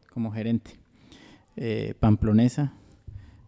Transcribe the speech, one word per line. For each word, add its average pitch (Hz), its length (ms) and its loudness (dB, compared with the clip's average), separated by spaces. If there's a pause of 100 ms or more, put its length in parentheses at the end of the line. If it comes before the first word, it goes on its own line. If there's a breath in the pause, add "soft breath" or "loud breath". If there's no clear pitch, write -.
(100)
como 113 220 -6
gerente, 113 480 -4 (760 loud breath)
eh, 107 440 -6
pamplonesa, 113 720 2 (760 loud breath)